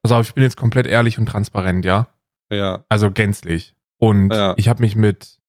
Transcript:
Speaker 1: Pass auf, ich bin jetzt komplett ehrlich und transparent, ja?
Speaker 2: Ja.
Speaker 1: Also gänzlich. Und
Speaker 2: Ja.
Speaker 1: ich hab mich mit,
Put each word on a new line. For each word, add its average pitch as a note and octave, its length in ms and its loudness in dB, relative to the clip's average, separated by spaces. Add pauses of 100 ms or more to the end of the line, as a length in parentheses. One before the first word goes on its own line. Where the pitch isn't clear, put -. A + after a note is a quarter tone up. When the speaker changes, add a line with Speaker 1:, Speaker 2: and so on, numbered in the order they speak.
Speaker 1:
Pass A2+ 100 2
auf, A#2 160 2
ich - 60 -20
bin C3+ 80 2
jetzt B2+ 120 0
komplett A#2+ 320 0
ehrlich A#2 320 0
und A2+ 60 0
transparent, F#2 580 -4
ja? G2 240 0 (420)
Speaker 2:
Ja. G2 380 -6
Speaker 1:
Also G#2 240 2
gänzlich. F#2+ 640 -4 (220)
Und G2+ 360 2
Speaker 2:
Ja. G2 220 0
Speaker 1:
ich - 140 0
hab A#2 100 0
mich G#2+ 160 0
mit, G#2 420 -2 (120)